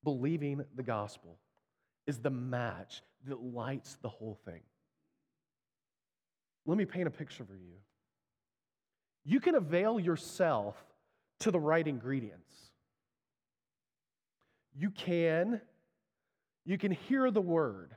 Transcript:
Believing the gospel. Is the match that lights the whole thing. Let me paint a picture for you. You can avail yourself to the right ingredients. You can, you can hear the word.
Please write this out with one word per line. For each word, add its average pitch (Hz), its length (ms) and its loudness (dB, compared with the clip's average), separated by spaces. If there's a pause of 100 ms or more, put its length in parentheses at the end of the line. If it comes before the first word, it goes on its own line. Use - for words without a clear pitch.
Believing 143 600 0 (100)
the 127 80 -8
gospel. 104 540 -4 (720)
Is 139 80 -4
the 123 140 -2
match 120 720 -4 (240)
that 135 120 -8
lights 120 640 -8
the 117 80 -6
whole 107 340 -12
thing. 85 180 -14 (2000)
Let 165 100 2
me 208 100 2
paint 180 220 -2
a 135 40 -2
picture - 340 -12
for 98 80 -20
you. 90 220 -20 (1500)
You 202 140 4
can 349 140 4
avail 202 460 2
yourself 160 760 2 (680)
to 220 100 4
the 175 80 4
right 156 280 4
ingredients. 120 640 -4 (2250)
You 165 140 -2
can, 175 720 2 (1040)
you 185 140 0
can 202 120 2
hear 262 380 2
the 208 120 4
word. 139 560 0